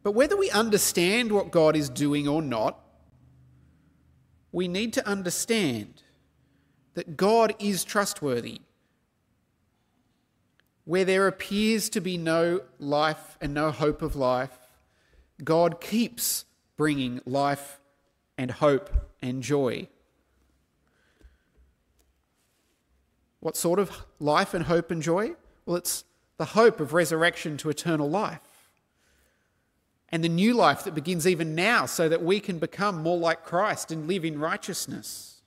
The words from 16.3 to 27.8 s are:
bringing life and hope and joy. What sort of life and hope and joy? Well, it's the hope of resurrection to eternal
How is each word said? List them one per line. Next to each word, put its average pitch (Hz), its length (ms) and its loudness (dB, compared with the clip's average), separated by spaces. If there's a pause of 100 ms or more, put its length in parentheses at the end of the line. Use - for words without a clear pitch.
bringing 135 480 -2
life 139 540 -2 (580)
and 127 140 -4
hope 139 400 2 (300)
and 131 220 -6
joy. 135 460 -2 (3500)
What 160 160 -6
sort 175 220 0
of - 280 -4 (120)
life 156 360 2
and 175 100 -2
hope 170 260 0
and 165 120 -4
joy? 196 340 0 (300)
Well, 175 100 -2
it's - 280 -6 (320)
the 160 100 -4
hope 220 340 6
of 143 120 -4
resurrection 165 680 0
to 156 100 -6
eternal 151 400 -2